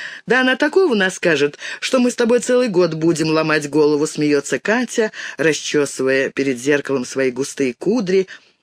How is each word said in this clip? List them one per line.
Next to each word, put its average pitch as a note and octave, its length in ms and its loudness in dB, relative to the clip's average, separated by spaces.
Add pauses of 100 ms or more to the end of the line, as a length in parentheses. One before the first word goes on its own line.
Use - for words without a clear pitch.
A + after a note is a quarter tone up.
(260)
Да A#3+ 140 2
она B3+ 160 2
такого D4+ 380 2
наскажет, F3 640 0 (220)
что - 180 -2
мы B3 120 2
с - 40 -10
тобой A#3+ 260 2
целый B3 280 2
год F3 260 2
будем D#3+ 340 0
ломать D#3 420 0
голову», — D3+ 380 2
смеется C#3+ 500 0
Катя, A3 540 -2 (260)
расчесывая C3+ 920 0
перед C3+ 280 -2
зеркалом C3+ 460 -2
свои C3+ 260 -2
густые B2+ 440 -4
кудри — F#3+ 520 0 (360)